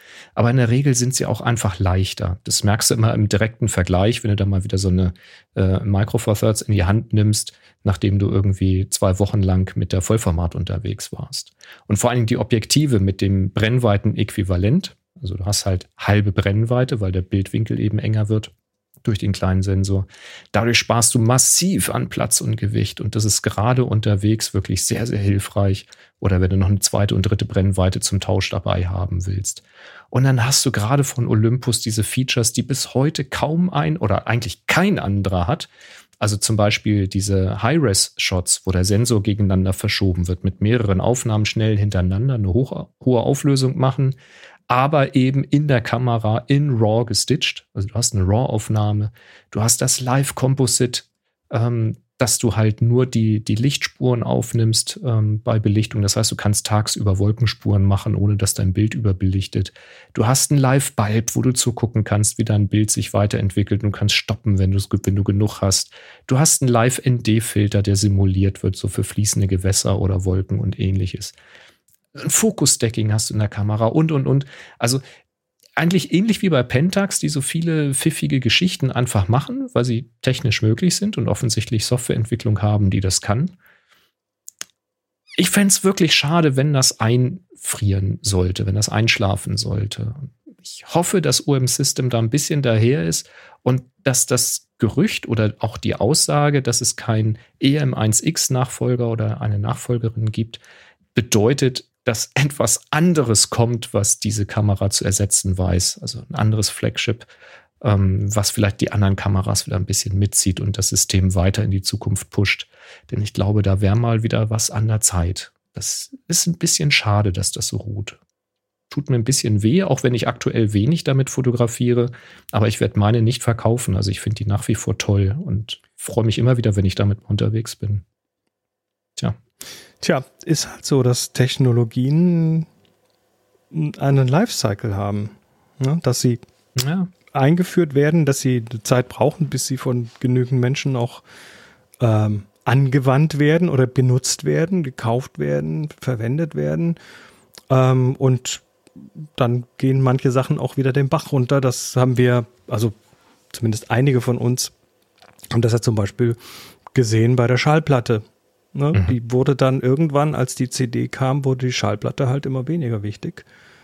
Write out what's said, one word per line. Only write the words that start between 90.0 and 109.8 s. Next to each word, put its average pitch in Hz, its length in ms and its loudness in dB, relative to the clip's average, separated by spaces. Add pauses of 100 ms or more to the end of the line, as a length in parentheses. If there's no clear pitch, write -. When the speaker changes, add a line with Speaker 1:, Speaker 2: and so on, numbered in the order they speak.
Speaker 1:
Ich - 260 -20
hoffe, 175 340 0
dass 143 240 0
O 143 100 2
M 131 120 0
System 131 420 -2
da 117 100 0
ein 113 100 0
bisschen 147 320 -2
daher 120 420 2
ist 165 260 -4 (320)
und 127 220 0 (200)
dass 131 220 0
das - 520 -2
Gerücht 139 500 0
oder 107 320 0
auch - 180 -6
die 107 180 -4
Aussage, 147 640 2
dass 120 200 -2
es - 140 -4
kein 110 420 -2 (240)
E 139 140 4
M 139 180 0
eins 110 300 0
X - 260 -2
Nachfolger 123 600 -2
oder 110 320 -4
eine 107 180 -2
Nachfolgerin 113 720 -2
gibt, 113 300 -6 (520)
bedeutet, 120 760 0 (140)
dass - 320 -4
etwas 139 460 0 (100)
anderes 151 580 2
kommt, 117 440 0
was 104 260 0
diese 104 260 -2
Kamera 101 440 0
zu - 160 -2
ersetzen 98 520 0
weiß. 90 440 0
Also - 280 -10
ein - 60 -10
anderes 107 340 2
Flagship, - 560 -4 (560)
ähm, 101 540 2
was 101 160 0
vielleicht 101 300 0
die - 100 0
anderen 98 240 2
Kameras 101 500 -2
wieder 101 120 -4
ein 95 80 -4